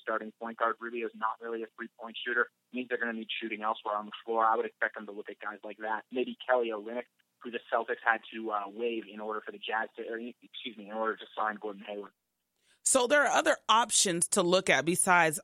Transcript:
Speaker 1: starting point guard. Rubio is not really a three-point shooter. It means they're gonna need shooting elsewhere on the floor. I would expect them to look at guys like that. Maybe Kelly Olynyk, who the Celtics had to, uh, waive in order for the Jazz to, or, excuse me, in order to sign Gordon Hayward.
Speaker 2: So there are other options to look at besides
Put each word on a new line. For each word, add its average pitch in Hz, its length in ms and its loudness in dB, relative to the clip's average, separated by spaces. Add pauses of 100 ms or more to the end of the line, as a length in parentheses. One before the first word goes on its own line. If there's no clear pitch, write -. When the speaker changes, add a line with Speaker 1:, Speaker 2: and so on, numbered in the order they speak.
Speaker 1:
starting 110 320 -4
point 117 240 -8
guard. 117 240 2
Rubio 117 240 -4
is 107 80 -8
not 110 240 -2
really 117 240 -6
a 110 160 -12
three-point 113 400 -12
shooter. 120 320 0
It - 240 -16
means 123 160 -4
they're 120 80 -2
gonna 117 160 -2
need 110 240 -8
shooting 110 240 -6
elsewhere 110 320 -2
on 104 160 -6
the - 160 -12
floor. 113 160 2
I 113 160 6
would 117 80 0
expect 110 320 -4
them 104 80 -12
to 101 80 -12
look 104 160 -10
at - 80 -16
guys 104 240 -12
like 107 160 -12
that. 110 320 -4
Maybe 123 320 -2
Kelly 120 320 0
Olynyk, 113 320 -8 (320)
who 117 160 -10
the 120 160 -6
Celtics 120 320 -2
had 113 160 4 (160)
to, 110 160 -4
uh, 101 160 -2
waive 110 400 -4
in 107 160 -12
order 107 160 -4
for 104 160 -14
the 101 80 -16
Jazz 110 320 -2
to, 117 160 -10
or, 113 80 -6
excuse 117 560 -12
me, 104 160 -14
in 107 80 -6
order 110 160 0
to 110 160 -16
sign 107 240 -2
Gordon 104 320 -10
Hayward. 101 240 -10 (720)
Speaker 2:
So 247 240 4
there 285 160 6
are 240 80 2
other 302 240 4 (120)
options 214 640 4
to 196 140 4
look 185 260 4
at 143 140 6
besides 170 600 6